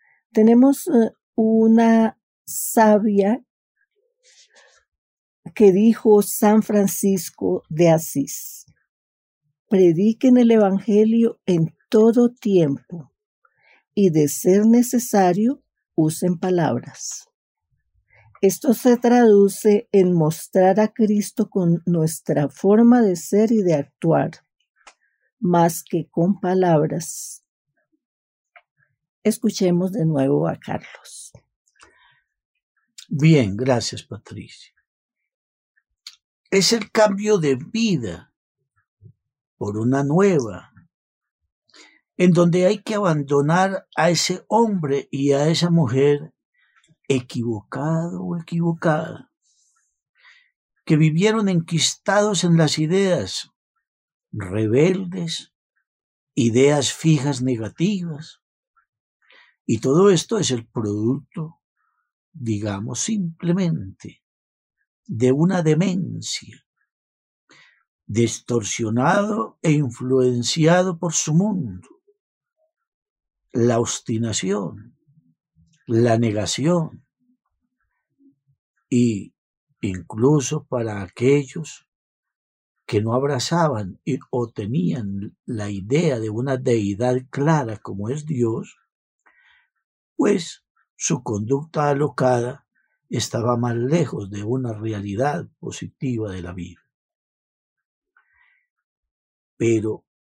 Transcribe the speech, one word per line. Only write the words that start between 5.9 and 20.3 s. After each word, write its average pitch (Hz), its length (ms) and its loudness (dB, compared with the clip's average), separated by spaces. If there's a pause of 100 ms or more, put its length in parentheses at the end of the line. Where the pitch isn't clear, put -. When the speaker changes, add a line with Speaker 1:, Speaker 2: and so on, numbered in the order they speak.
Speaker 1:
San 208 420 2
Francisco 196 1080 -2
de 165 180 2
Asís: - 760 -2 (1040)
"Prediquen 202 640 4
el 240 140 4
Evangelio 220 960 2
en 165 280 0 (140)
todo 233 420 4
tiempo 170 800 -2 (840)
y, 196 160 4
de 151 180 2
ser 196 380 2
necesario, 226 960 2 (320)
usen 165 440 0
palabras". 160 920 -4 (1120)
Esto 214 320 2
se 240 240 2
traduce 208 960 4
en 185 200 4
mostrar 185 680 2